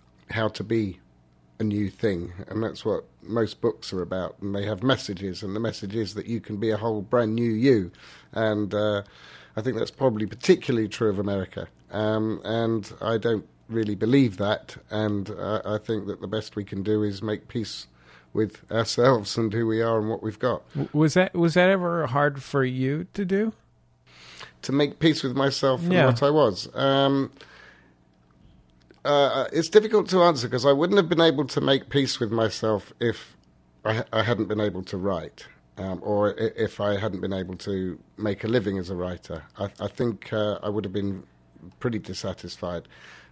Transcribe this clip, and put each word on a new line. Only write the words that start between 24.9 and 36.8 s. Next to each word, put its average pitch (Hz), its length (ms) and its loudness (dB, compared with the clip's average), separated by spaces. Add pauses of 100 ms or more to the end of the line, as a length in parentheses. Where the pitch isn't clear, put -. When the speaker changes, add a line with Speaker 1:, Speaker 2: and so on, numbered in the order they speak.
Speaker 1:
peace 156 240 2
with 131 140 -2
myself 135 460 2
and 175 100 0
Speaker 2:
Yeah. 165 140 6
Speaker 1:
what 120 160 4
I 143 80 6
was? 139 440 2
Um, 139 560 2 (1700)
uh, 135 480 4
it's 160 160 0
difficult 214 420 6
to 185 120 8
answer 139 260 6
'cause 123 160 0
I 143 80 8
wouldn't 175 240 4
have 175 120 6
been 165 120 2
able 151 260 6
to - 140 -2
make 139 280 2
peace 139 320 0
with 110 100 -2
myself 110 720 0
if - 360 -4 (480)
I, 110 280 0
I 110 100 2
hadn't 107 240 0
been 107 140 -2
able 95 240 -2
to 101 120 -8
write, 90 500 -4 (300)
um, 95 260 -6
or 104 280 2 (100)
i-, 110 160 -2
if 107 240 -4